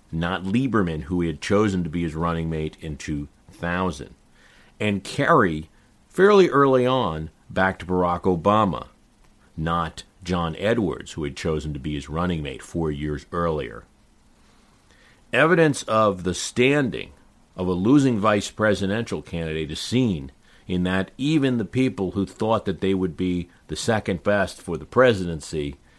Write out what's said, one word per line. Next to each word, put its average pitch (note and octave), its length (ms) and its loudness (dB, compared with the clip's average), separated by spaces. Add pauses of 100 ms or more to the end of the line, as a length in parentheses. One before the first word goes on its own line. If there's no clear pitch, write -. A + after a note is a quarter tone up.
(120)
not F2 320 -2
Lieberman, G2 580 0
who F2 180 -2
he E2+ 60 0
had D2+ 140 -4
chosen G2 440 2
to D#2+ 60 -6
be E2+ 120 -2
his D#2 120 -2
running E2 340 -2
mate D#2 320 -4
in D#2 160 -10
two C#2+ 320 -8 (220)
thousand. F2 640 -6 (640)
And G2+ 260 -2
Kerry, G#2+ 640 2 (400)
fairly G3 400 6
early C3 380 4
on, F2 440 0 (180)
backed F#2 380 -2
Barack F2 360 0
Obama, F#2+ 640 2 (720)
not E2 480 -4 (180)
John F2 340 -2
Edwards, G2+ 560 -2
who D#2 120 -8
had C#2 120 -8
chosen D2+ 380 -4
to C#2 60 -8
be D2 140 -6
his C#2+ 140 -8
running E2 340 -2
mate C2+ 200 -10
four E2 280 -4
years D2 420 -6
earlier. D2+ 520 -4 (1500)
Evidence D#3 520 4
of G#2 400 2
the F2+ 100 0
standing B2 800 0 (420)
of F2+ 140 -2
a F#2 40 0
losing A#2+ 460 4
vice G#2 320 0
presidential G2+ 720 -2
candidate D#2+ 480 -6
is D#2+ 80 -8
seen G2+ 540 -2 (340)
in F2+ 180 -2
that F#2 340 0
even C3+ 400 2
the G#2 60 -2
people G#2 480 -2
who G2 120 -2
thought A2 400 -2
that F2+ 160 -4
they F#2+ 140 2
would F2+ 220 -2
be F2+ 320 -2 (180)
the D#2 100 -8
second G#2 460 -2
best G2+ 380 0
for E2+ 160 -6
the D2 80 -12
presidency E2+ 920 0 (220)